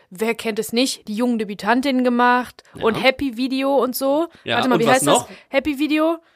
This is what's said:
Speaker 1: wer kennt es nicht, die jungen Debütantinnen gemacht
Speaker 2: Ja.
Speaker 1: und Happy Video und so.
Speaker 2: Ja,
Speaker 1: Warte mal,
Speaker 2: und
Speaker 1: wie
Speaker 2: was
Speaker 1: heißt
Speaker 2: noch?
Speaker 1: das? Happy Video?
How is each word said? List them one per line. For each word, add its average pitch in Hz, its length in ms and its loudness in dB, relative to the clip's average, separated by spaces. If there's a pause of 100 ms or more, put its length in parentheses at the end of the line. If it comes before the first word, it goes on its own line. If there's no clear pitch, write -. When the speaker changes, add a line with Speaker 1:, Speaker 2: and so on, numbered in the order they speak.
Speaker 1:
wer 220 280 -4
kennt 220 240 -4
es 208 120 -8
nicht, 247 360 -2
die 208 80 -8
jungen 240 220 0
Debütantinnen 240 680 -2
gemacht 247 580 0 (140)
Speaker 2:
Ja. - 80 -4
Speaker 1:
und 220 100 4
Happy 262 420 0
Video 269 400 0
und 247 200 0
so. 285 320 0 (160)
Speaker 2:
Ja, 233 100 -2
Speaker 1:
Warte 247 140 0
mal, 240 80 4
Speaker 2:
und - 60 0
Speaker 1:
wie 226 40 2
Speaker 2:
was 254 80 6
Speaker 1:
heißt 269 100 2
Speaker 2:
noch? - 220 2
Speaker 1:
das? - 100 -18 (120)
Happy 277 320 -2
Video? 311 380 0 (180)